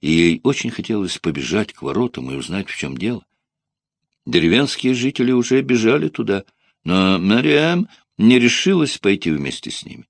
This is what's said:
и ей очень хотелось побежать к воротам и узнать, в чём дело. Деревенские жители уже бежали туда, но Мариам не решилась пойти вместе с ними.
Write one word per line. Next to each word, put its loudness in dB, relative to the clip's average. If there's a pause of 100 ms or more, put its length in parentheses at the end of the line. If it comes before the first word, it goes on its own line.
и -2
ей 4
очень -2
хотелось -6
побежать -4
к -20
воротам -4
и -8
узнать, -8
в -10
чём -8
дело. -6 (1000)
Деревенские 2
жители -2
уже 2
бежали 2
туда, -4 (400)
но 2
Мариам 2 (280)
не 6
решилась 2
пойти 0
вместе -6
с -12
ними. -18